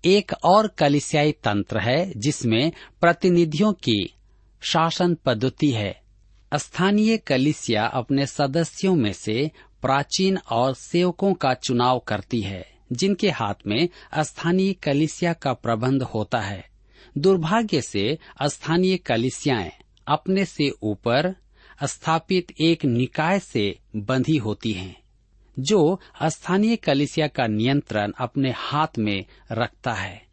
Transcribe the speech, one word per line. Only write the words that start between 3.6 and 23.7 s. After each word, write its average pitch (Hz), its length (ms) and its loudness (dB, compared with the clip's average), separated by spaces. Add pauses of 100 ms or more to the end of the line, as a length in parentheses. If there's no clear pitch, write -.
की 104 420 -2 (460)
शासन 170 540 0
पद्धति 131 560 0
है। 107 320 -4 (520)
स्थानीय 208 640 2
कलीसिया 127 720 0
अपने 135 400 -2
सदस्यों 160 680 0
में 110 180 2
से 117 380 -4 (320)
प्राचीन 143 560 0
और 123 360 -2
सेवकों 180 600 0
का 131 200 0
चुनाव 123 440 0
करती 107 420 -4
है, 95 260 -8 (260)
जिनके 190 380 0
हाथ 104 240 -4 (120)
में 123 220 0 (300)
स्थानीय 185 540 0
कलीसिया 156 600 -2
का 143 200 -4
प्रबंध 120 500 -2
होता 113 380 -4
है। 95 280 -10 (500)
दुर्भाग्य 185 640 2
से 107 360 -2 (240)
स्थानीय 175 540 0
कलीसियाएं 120 720 -2 (360)
अपने 185 380 0
से 143 260 -2 (120)
ऊपर 123 600 -2 (420)
स्थापित 165 760 -2
एक 165 240 2
निकाय 151 540 0
से 101 400 -2 (180)